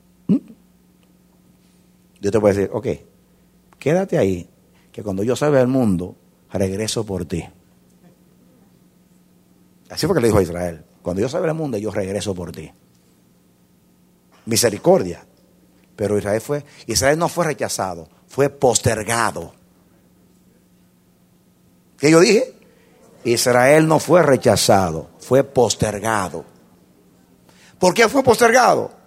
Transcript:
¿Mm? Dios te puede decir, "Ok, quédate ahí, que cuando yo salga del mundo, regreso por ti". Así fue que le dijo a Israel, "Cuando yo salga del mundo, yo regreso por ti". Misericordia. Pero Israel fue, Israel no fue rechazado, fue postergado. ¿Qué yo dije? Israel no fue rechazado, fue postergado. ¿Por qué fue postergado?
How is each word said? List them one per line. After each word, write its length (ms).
¿Mm? 100
Dios 100
te 80
puede 140
decir, 180
"Ok, 160
quédate 400
ahí, 280
que 100
cuando 220
yo 120
salga 220
del 120
mundo, 460
regreso 520
por 220
ti". 180
Así 160
fue 100
que 60
le 60
dijo 100
a 60
Israel, 400
"Cuando 220
yo 60
salga 180
del 80
mundo, 240
yo 100
regreso 460
por 160
ti". 200
Misericordia. 760
Pero 220
Israel 240
fue, 240
Israel 320
no 100
fue 160
rechazado, 640
fue 220
postergado. 1040
¿Qué 120
yo 100
dije? 360
Israel 600
no 120
fue 240
rechazado, 880
fue 240
postergado. 1000
¿Por 160
qué 140
fue 160
postergado? 680